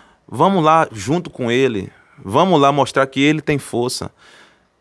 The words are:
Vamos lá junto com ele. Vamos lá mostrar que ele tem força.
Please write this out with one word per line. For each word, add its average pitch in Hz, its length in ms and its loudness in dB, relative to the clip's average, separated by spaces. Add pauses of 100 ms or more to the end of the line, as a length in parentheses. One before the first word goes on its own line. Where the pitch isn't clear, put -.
(280)
Vamos 170 360 0
lá 160 280 4
junto 143 380 -4
com 120 220 -6
ele. 120 400 -2 (260)
Vamos 156 420 2
lá 139 120 4
mostrar 139 340 0
que 135 160 -4
ele 151 180 2
tem 147 200 -4
força. - 500 -6 (720)